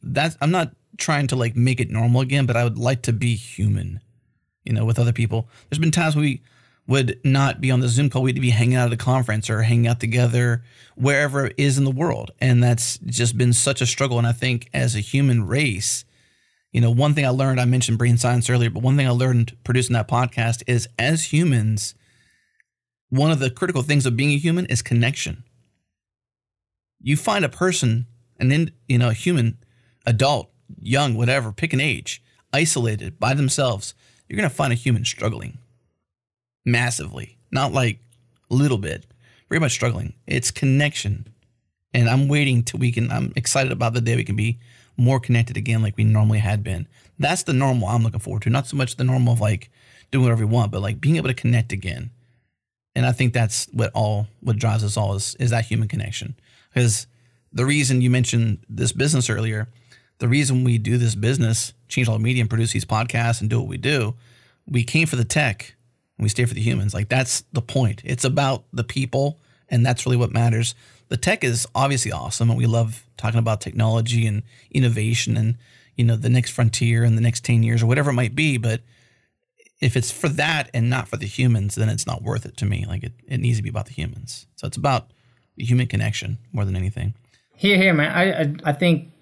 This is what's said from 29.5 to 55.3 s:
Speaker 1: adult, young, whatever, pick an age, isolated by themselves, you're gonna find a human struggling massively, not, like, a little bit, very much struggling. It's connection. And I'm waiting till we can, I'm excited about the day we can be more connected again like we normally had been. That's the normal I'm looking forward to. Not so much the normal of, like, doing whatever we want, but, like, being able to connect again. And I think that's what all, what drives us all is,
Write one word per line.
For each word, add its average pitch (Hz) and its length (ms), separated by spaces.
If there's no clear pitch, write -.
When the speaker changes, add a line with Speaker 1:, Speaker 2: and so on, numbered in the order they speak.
Speaker 1:
adult, 120 440
young, 131 360
whatever, 120 360
pick 165 220
an 131 80
age, - 420
isolated 131 680
by 120 140
themselves, 131 600
you're - 100
gonna 202 120
find 131 220
a 117 60
human 117 260
struggling - 540
massively, 117 720
not, 135 220
like, 123 260
a - 40
little 131 240
bit, 82 280
very 165 100
much 143 140
struggling. - 400
It's - 240
connection. 139 760
And 117 140
I'm 131 220
waiting 135 340
till - 160
we 123 120
can, 117 200
I'm 123 240
excited 135 380
about 123 200
the 123 60
day 117 160
we 120 80
can 104 140
be 113 220
more 127 240
connected 117 380
again 113 240
like 107 160
we 107 60
normally 107 360
had 104 240
been. 95 240
That's 156 260
the 131 100
normal 127 340
I'm 117 160
looking 104 160
forward - 240
to. 110 80
Not 131 160
so 147 100
much 131 180
the 131 80
normal 127 300
of, 113 80
like, 107 300
doing 131 120
whatever 117 220
we 107 60
want, 113 200
but, 101 100
like, 107 200
being 147 140
able - 140
to 127 40
connect 117 400
again. 92 380
And 123 100
I 127 60
think 123 220
that's 117 380
what 110 220
all, 107 340
what 113 180
drives 110 260
us 101 140
all 101 180
is, - 240